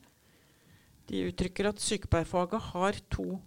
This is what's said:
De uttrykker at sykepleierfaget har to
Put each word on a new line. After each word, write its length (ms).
De 220
uttrykker 420
at 120
sykepleierfaget 920
har 260
to 340